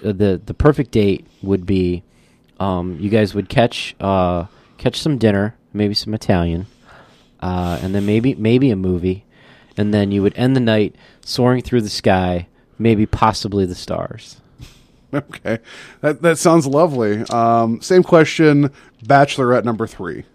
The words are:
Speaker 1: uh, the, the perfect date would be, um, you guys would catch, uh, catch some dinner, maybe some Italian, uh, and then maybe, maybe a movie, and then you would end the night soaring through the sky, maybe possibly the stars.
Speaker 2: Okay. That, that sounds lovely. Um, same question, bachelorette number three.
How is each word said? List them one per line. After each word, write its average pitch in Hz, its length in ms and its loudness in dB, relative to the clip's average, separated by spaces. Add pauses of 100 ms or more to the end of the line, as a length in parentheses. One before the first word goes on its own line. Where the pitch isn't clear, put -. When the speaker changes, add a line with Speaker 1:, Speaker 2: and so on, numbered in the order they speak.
Speaker 1:
uh, 107 80 -2
the, 95 320 -2
the - 80 -12
perfect 143 380 2
date 101 360 0 (140)
would 95 240 -2
be, 90 380 -2 (580)
um, 92 400 -4
you 101 80 -2
guys 104 260 2
would 101 140 -4
catch, - 500 -2
uh, 90 460 -2 (320)
catch - 240 -6
some 151 160 -2
dinner, 107 400 0 (160)
maybe 104 220 -2
some - 180 -6
Italian, 87 540 -2 (760)
uh, 90 400 -4
and 95 140 -6
then 101 100 -2
maybe, 113 300 0
maybe 123 360 2
a 104 60 0
movie, 92 480 -2 (540)
and 104 160 0
then 101 180 0
you 101 100 0
would 101 140 0
end 131 180 0
the 131 60 2
night 110 340 0 (300)
soaring 127 380 0
through 123 180 0
the 107 80 -2
sky, 92 580 -2 (320)
maybe 107 280 2
possibly 101 580 -2
the 90 100 -4
stars. - 640 -10 (760)
Speaker 2:
Okay. - 460 -6 (420)
That, 147 180 -2
that 165 160 2
sounds 165 300 4
lovely. 131 640 0
Um, 117 500 0
same 185 220 4
question, 151 680 4 (320)
bachelorette 127 640 2
number 113 220 -4
three. - 380 -10 (100)